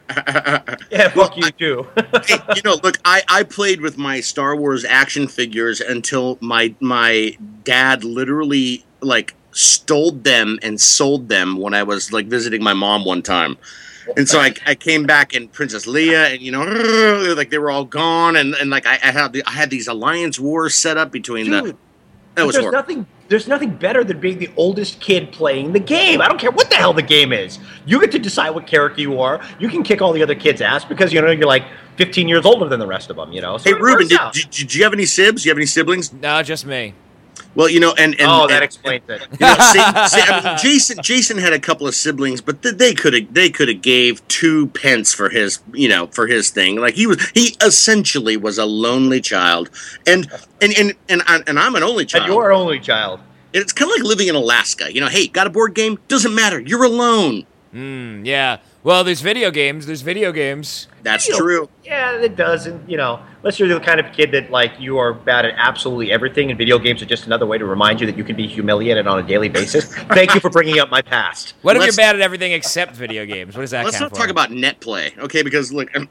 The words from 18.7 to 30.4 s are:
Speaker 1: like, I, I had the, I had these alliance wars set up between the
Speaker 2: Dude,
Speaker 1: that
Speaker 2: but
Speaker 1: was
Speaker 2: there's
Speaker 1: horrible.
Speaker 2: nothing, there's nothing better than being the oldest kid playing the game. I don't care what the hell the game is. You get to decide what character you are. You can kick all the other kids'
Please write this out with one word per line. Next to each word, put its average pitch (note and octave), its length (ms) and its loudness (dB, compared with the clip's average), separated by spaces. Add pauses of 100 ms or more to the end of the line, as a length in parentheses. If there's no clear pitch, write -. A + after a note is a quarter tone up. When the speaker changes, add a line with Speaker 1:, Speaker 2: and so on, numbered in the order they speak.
Speaker 1:
like, C3+ 160 -2
I, B2 160 2
I C3+ 80 2
had C#3 220 -4
the, C3+ 140 -6
I A2 60 -8
had C#3+ 180 -2
these B2 180 -8
alliance C#3+ 500 -4
wars D#3 360 -2
set D#3+ 220 0
up D#3 140 0
between A2+ 400 -6
the D4+ 120 2
Speaker 2:
Dude, G#3+ 100 -6
Speaker 1:
that - 40 -16 (600)
Speaker 2:
but E3 100 2
Speaker 1:
was C#3+ 80 0
Speaker 2:
there's C4 100 2
Speaker 1:
horrible. G#3+ 140 0
Speaker 2:
nothing, C#4 280 -6 (220)
there's G#3+ 200 0
nothing C4+ 280 -2
better A3+ 280 0
than F3 160 -6
being F#3 180 -4
the E3+ 180 -8
oldest F#3+ 440 -2
kid F3+ 320 -2
playing C#3+ 400 -2
the G3+ 80 2
game. E4 400 2
I C4 80 4
don't - 100 0
care B3 120 -2
what G#4 200 2
the G4+ 60 2
hell F3+ 160 4
the D#3 100 0
game C#3+ 300 4
is. F#2+ 260 -4 (280)
You G#3+ 140 2
get G4+ 120 4
to D4+ 60 0
decide F#3+ 320 -4
what D#3+ 160 -8
character D3 340 0
you C#3 200 -2
are. C3 200 0 (180)
You G3+ 100 -4
can F3+ 140 -4
kick G3+ 200 0
all F#3 100 4
the D#3+ 100 2
other D3 120 0
kids' - 260 0